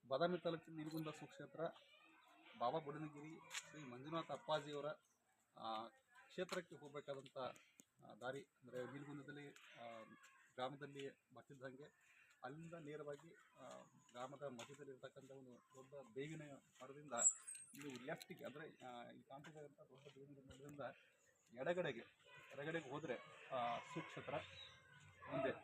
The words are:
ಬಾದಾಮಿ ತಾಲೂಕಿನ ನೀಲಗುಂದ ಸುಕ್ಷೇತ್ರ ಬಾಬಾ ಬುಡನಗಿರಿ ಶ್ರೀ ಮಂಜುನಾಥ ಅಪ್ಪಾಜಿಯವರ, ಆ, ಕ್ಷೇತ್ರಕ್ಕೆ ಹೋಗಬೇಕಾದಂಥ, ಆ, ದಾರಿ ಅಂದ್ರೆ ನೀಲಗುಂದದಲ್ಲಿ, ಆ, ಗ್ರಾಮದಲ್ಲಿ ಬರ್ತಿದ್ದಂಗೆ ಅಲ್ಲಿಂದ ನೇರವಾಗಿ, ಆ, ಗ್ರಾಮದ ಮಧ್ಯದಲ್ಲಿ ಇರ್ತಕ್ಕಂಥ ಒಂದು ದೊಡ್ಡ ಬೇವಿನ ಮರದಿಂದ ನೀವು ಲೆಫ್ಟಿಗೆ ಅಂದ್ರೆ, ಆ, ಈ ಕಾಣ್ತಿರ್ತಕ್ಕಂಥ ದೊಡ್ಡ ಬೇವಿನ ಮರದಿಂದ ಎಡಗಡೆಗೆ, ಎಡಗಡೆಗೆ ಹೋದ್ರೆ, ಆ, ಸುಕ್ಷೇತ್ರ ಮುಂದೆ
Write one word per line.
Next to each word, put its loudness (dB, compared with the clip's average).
ಬಾದಾಮಿ 8
ತಾಲೂಕಿನ 2
ನೀಲಗುಂದ 0
ಸುಕ್ಷೇತ್ರ -4
ಬಾಬಾ 8
ಬುಡನಗಿರಿ -2
ಶ್ರೀ -4
ಮಂಜುನಾಥ 0
ಅಪ್ಪಾಜಿಯವರ, 4
ಆ, 0
ಕ್ಷೇತ್ರಕ್ಕೆ 0
ಹೋಗಬೇಕಾದಂಥ, -4
ಆ, -6
ದಾರಿ 0
ಅಂದ್ರೆ -4
ನೀಲಗುಂದದಲ್ಲಿ, -4
ಆ, -8
ಗ್ರಾಮದಲ್ಲಿ 0
ಬರ್ತಿದ್ದಂಗೆ -10
ಅಲ್ಲಿಂದ -6
ನೇರವಾಗಿ, -4
ಆ, -8
ಗ್ರಾಮದ -4
ಮಧ್ಯದಲ್ಲಿ -4
ಇರ್ತಕ್ಕಂಥ -6
ಒಂದು -8
ದೊಡ್ಡ -8
ಬೇವಿನ 2
ಮರದಿಂದ -6
ನೀವು -4
ಲೆಫ್ಟಿಗೆ -4
ಅಂದ್ರೆ, -4
ಆ, -8
ಈ -12
ಕಾಣ್ತಿರ್ತಕ್ಕಂಥ -10
ದೊಡ್ಡ -14
ಬೇವಿನ -12
ಮರದಿಂದ -8
ಎಡಗಡೆಗೆ, 4
ಎಡಗಡೆಗೆ 2
ಹೋದ್ರೆ, 2
ಆ, 6
ಸುಕ್ಷೇತ್ರ -2
ಮುಂದೆ 8